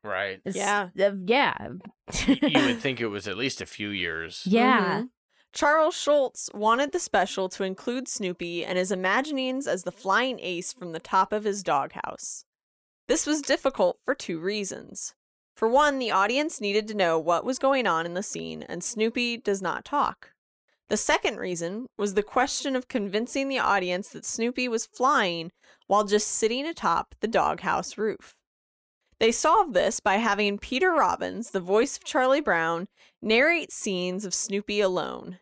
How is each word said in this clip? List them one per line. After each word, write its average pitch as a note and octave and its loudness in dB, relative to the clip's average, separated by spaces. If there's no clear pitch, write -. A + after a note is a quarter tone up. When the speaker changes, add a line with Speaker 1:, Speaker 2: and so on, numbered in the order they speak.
Speaker 1:
Right. G2 -2
Speaker 2:
It's, F#3+ -4
Speaker 3:
Yeah. G3+ 2
Speaker 2:
uh, G3 4
yeah. A#3+ 2
Speaker 1:
Y-, C#4 4
you C4 4
would B2+ 0
think C3 -4
it A#2 0
was G2+ -6
at F#2+ -4
least B2 -4
a F2+ -8
few G#2 -8
years. E2 -6
Speaker 2:
<laughs> - -8
Yeah. A#3 4
Speaker 3:
Mm-hmm. A#3 -4
Charles D#4 2
Schultz - 0
wanted A#3 2
the F4+ -2
special F#3+ 0
to - -6
include A#3+ -4
Snoopy F3 -6
and F3+ -4
his F#3 0
imaginings B3+ -2
as F3+ -2
the - -6
flying A#3 0
ace F3 -6
from F3 -12
the D#3+ -8
top F#3+ 2
of G#3+ -2
his G3+ -2
doghouse. - -4
This D#4 2
was D4+ 0
difficult C4 0
for C4 -2
two E3 -8
reasons. - -6
For A3+ 2
one, C#4 6
the A#3 -2
audience A#3+ 2
needed G#3 0
to A3 -8
know E3 4
what E3 0
was B3+ -2
going C4+ 4
on E3 2
in F3 -6
the F#3 -2
scene, D#3+ -8
and E3+ -8
Snoopy A#3 0
does G3 -2
not E3+ -4
talk. - -2
The G#3 0
second C#4+ 0
reason F#3 -6
was G3 -2
the G3+ 2
question C4+ 0
of B3+ -4
convincing A3+ -2
the C4 -2
audience F#3 0
that A3+ -14
Snoopy B3 -2
was A#3 -2
flying F#3+ 0
while G#3 4
just G#3 2
sitting B3 0
atop F#3+ -2
the D3+ -2
doghouse E3 0
roof. - -6
They A3+ 6
solved D#4+ 4
this F3+ 2
by G3 2
having G#3 2
Peter C4 0
Robbins, F#3+ 0
the G3 0
voice G#3 2
of - -14
Charlie C4+ 4
Brown, E3+ 0
narrate C#4+ 4
scenes F3+ -2
of F3+ -6
Snoopy G#3 -2
alone. F3 -2